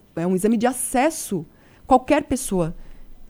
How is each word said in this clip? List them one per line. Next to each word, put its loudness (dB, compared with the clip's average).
é -4
um 2
exame 2
de 0
acesso. -2
Qualquer 4
pessoa -2